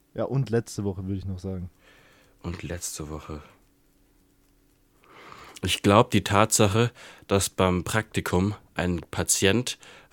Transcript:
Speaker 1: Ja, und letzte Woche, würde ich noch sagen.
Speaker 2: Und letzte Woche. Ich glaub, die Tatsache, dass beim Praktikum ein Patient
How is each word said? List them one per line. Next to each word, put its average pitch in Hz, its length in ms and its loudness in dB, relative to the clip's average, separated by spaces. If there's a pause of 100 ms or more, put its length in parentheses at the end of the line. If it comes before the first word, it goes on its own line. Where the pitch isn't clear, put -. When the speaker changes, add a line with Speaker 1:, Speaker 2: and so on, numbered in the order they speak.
(140)
Speaker 1:
Ja, 113 100 -6
und 131 260 -4
letzte 110 340 -4
Woche, 95 220 -6
würde 98 120 -4
ich 92 60 -10
noch 92 160 -8
sagen. 92 300 -8 (720)
Speaker 2:
Und 87 200 -8
letzte 80 460 -10
Woche. 76 320 -12 (2250)
Ich - 180 -2
glaub, 104 300 6
die 101 100 4
Tatsache, 110 680 2 (340)
dass 98 240 2
beim 92 320 2
Praktikum 101 720 -2 (200)
ein 87 260 -2 (100)
Patient 98 680 0 (340)